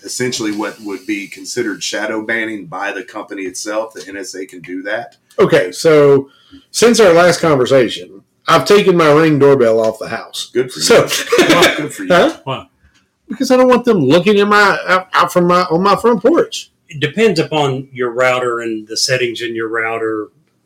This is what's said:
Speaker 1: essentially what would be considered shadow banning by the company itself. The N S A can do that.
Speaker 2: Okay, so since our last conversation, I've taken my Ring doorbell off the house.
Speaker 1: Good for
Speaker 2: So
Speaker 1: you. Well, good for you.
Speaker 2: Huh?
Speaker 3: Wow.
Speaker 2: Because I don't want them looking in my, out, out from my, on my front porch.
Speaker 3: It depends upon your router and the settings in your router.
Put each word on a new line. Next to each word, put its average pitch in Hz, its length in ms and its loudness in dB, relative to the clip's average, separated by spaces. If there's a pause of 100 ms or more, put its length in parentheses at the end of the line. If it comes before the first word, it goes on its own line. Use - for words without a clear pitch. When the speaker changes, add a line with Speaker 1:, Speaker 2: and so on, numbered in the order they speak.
Speaker 1:
essentially 117 480 -6
what 101 280 -8
would 98 260 -12
be 101 200 -8
considered 98 560 -10
shadow 110 420 -8
banning 110 420 -8
by 95 260 -8
the 95 120 -10
company 101 380 -14
itself. 107 520 -10
The - 140 -18
N 98 80 -14
S 95 200 -14
A 92 100 -12
can 92 140 -20
do 90 220 -12
that. 104 340 -10 (220)
Speaker 2:
Okay, 143 340 0
so 143 580 4 (400)
since 226 300 4
our 190 120 6
last 170 280 4
conversation, 131 840 0 (240)
I've 160 200 0
taken 190 300 4
my 160 160 4
Ring 156 280 4
doorbell 123 400 4
off 110 180 -2
the - 100 -10
house. - 440 -12
Speaker 1:
Good 127 200 -2
for - 80 -12
Speaker 2:
So - 260 4
Speaker 1:
you. - 420 0
Well, - 280 2
good - 180 -8
for 302 100 -12
you. 160 100 -2
Speaker 2:
Huh? 247 320 2
Speaker 3:
Wow. 127 220 -10 (680)
Speaker 2:
Because 254 160 -2
I 254 60 4
don't 254 120 4
want 240 160 2
them 226 140 2
looking 170 400 2
in 202 100 2
my, 202 380 2
out, 185 260 0
out 170 200 0
from 175 140 2
my, 180 240 2
on 165 120 0
my 196 140 2
front 226 260 0
porch. - 480 0 (180)
Speaker 3:
It 156 120 -14
depends 160 400 0
upon 139 520 -2
your 123 180 -4
router 123 500 0
and 110 260 -8
the 110 100 -12
settings 120 460 -4
in 117 120 -8
your 113 140 -6
router. 110 600 -6 (360)